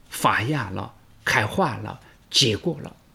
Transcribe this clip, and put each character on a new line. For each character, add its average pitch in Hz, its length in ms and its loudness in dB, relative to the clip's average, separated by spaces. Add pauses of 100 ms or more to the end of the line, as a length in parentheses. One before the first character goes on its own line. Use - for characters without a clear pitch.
发 - 340 2
芽 123 280 -4
了、 98 240 -8 (300)
开 110 220 2
花 139 300 0
了、 101 240 -10 (300)
结 113 260 4
果 147 260 -4
了。 85 140 -14 (180)